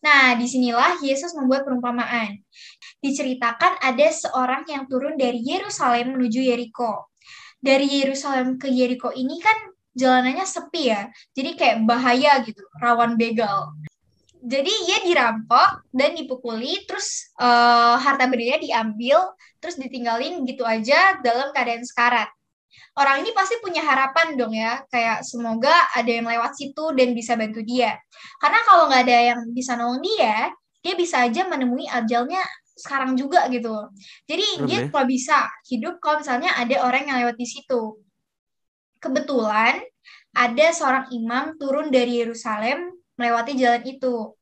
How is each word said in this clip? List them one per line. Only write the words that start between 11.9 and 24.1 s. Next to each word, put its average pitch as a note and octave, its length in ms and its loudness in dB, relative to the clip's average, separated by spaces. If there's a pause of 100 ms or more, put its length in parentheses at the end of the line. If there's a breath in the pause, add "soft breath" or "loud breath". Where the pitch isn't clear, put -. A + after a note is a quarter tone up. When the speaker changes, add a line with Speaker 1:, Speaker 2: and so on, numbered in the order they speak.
Speaker 1:
gitu, - 240 -12 (160)
rawan A#3 320 2
begal. G#3+ 640 -2 (640)
Jadi C4+ 320 -2 (160)
ia G#4 160 0
dirampok B3+ 880 2
dan D4 240 0
dipukuli, B3+ 720 -8
terus, - 480 -10
eh, A#3+ 640 6
harta C#4 240 2
bendanya B3 320 0
diambil, B3 800 0 (240 soft breath)
terus E4+ 160 -10
ditinggalin C4 720 -4
gitu A#3+ 160 -6
aja C#4+ 560 2
dalam B3+ 320 0
keadaan A#3+ 320 -4
sekarat. A#3+ 400 0 (680 soft breath)
Orang C#4 320 2
ini A4 80 -4
pasti A4 320 0
punya F4 200 -4
harapan C#4+ 520 0